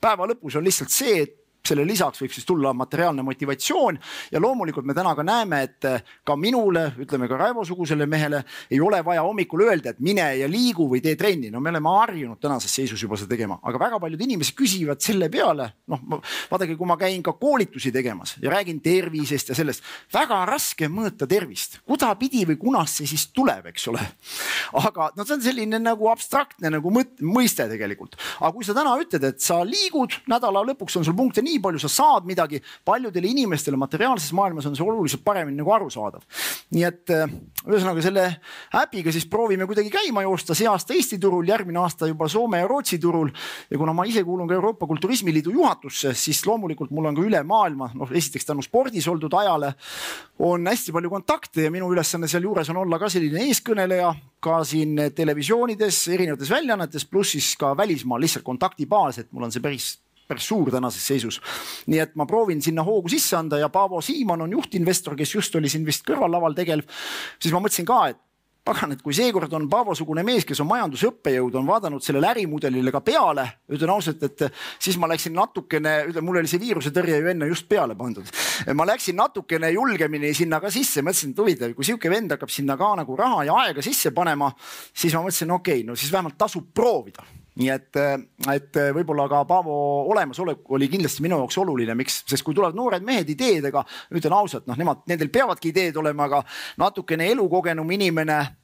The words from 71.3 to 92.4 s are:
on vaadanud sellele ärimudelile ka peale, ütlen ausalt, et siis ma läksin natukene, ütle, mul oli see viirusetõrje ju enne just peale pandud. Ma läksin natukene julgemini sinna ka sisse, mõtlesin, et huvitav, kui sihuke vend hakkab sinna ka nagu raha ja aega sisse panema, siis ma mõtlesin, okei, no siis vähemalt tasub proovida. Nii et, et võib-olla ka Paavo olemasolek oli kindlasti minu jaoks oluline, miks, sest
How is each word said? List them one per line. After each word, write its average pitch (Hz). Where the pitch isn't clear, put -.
on 131
vaadanud 170
sellele 147
ärimudelile 147
ka 139
peale, 185
ütlen 160
ausalt, 160
et 147
siis 190
ma 160
läksin 165
natukene, 156
ütle, 160
mul 175
oli 165
see 175
viirusetõrje 170
ju 170
enne 156
just -
peale 143
pandud. 104
Ma 160
läksin 190
natukene 165
julgemini 160
sinna 160
ka 202
sisse, 190
mõtlesin, 151
et 202
huvitav, 120
kui 135
sihuke 156
vend 190
hakkab -
sinna 139
ka 202
nagu 131
raha 214
ja 196
aega 143
sisse 170
panema, 147
siis 165
ma 170
mõtlesin, 175
okei, 156
no 117
siis 143
vähemalt 175
tasub 196
proovida. 190
Nii 127
et, 135
et 143
võib-olla 151
ka 143
Paavo 170
olemasolek 165
oli 139
kindlasti 160
minu 170
jaoks 127
oluline, 127
miks, -
sest -